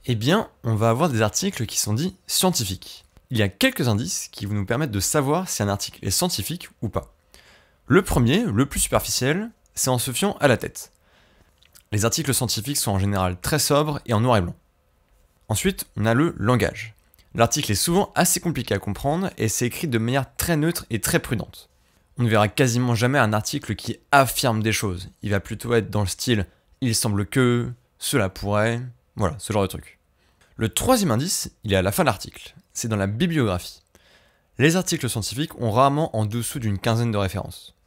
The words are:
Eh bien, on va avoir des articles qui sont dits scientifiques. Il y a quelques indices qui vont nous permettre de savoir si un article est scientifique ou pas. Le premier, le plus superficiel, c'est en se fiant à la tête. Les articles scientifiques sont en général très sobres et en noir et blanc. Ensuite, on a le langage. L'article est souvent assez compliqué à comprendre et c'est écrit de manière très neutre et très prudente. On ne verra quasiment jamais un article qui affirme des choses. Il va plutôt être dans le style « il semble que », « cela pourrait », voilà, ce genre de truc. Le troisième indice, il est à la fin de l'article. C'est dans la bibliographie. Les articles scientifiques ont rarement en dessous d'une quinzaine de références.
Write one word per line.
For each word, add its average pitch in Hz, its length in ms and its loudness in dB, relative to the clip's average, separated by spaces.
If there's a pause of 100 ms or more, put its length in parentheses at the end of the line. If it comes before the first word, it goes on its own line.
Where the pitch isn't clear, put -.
Eh 123 100 0
bien, 143 340 2 (160)
on 113 100 0
va 113 140 4
avoir 143 200 2
des 113 120 2
articles 117 440 -2
qui - 140 -6
sont 107 140 -2
dits 165 240 -2 (100)
scientifiques. - 800 -2 (240)
Il 123 80 -2
y 107 40 2
a 101 60 4
quelques 196 400 0
indices 117 440 -2
qui - 140 -10
vont 101 80 -4
nous 101 120 -2
permettre 123 260 -2
de 101 80 -2
savoir 151 480 0
si - 160 -4
un 101 60 2
article - 360 -6
est 98 60 0
scientifique 170 560 -2 (140)
ou 110 80 -4
pas. - 240 -6 (760)
Le 180 140 6
premier, 151 420 2
le 131 220 2
plus - 160 -4
superficiel, 156 680 0 (260)
c'est - 140 0
en 127 80 2
se 127 140 -4
fiant 196 300 -2
à 143 80 4
la 113 80 4
tête. - 340 -12 (1000)
Les 104 100 0
articles 131 300 0
scientifiques 123 440 -2
sont 113 140 -2
en 98 80 2
général 92 400 0
très 151 200 -2
sobres 147 460 0
et 120 80 0
en 104 60 4
noir 120 160 4
et 98 60 4
blanc. 87 140 -4 (920)
Ensuite, 185 380 -2 (100)
on 104 100 -2
a 113 80 4
le 147 240 2
langage. - 580 0 (380)
L'article 117 380 2
est 101 40 2
souvent 170 380 0
assez 175 280 2
compliqué 131 320 -2
à 98 60 0
comprendre 151 580 -4
et 110 100 0
c'est 123 200 0
écrit 156 200 -4
de 120 120 0
manière 127 360 -2
très 165 220 0
neutre 156 320 0
et 110 100 -2
très - 200 0
prudente. - 500 -8 (500)
On 120 40 2
ne 113 60 2
verra 107 200 6
quasiment 123 440 2
jamais 123 260 2
un 110 120 4
article 107 440 -4
qui - 240 -10 (120)
affirme 123 500 4
des 107 120 2
choses. 95 360 -4 (120)
Il 104 100 -4
va 101 80 2
plutôt 117 340 -6
être 110 160 2
dans 107 120 0
le 98 60 0
style « 104 380 0 (360)
il 120 120 0
semble 104 320 0
que », « 123 460 2 (280)
cela 113 300 0
pourrait », 104 520 -2 (340)
voilà, 98 220 -2
ce - 160 -8
genre 104 80 2
de 95 60 2
truc. - 320 -12 (560)
Le 113 140 -2
troisième 208 420 2
indice, 139 400 -2 (120)
il 101 100 0
est - 20 4
à 92 80 4
la 98 80 2
fin 180 120 0
de 143 40 4
l'article. - 480 -6 (180)
C'est - 140 -6
dans 107 80 -2
la 98 100 0
bibliographie. 117 800 -2 (720)
Les 156 180 4
articles 175 320 -2
scientifiques 117 540 -6
ont 117 80 0
rarement 131 460 2
en 107 100 0
dessous 113 320 -6
d'une 107 220 -2
quinzaine 117 320 0
de 104 60 0
références. - 580 -6 (120)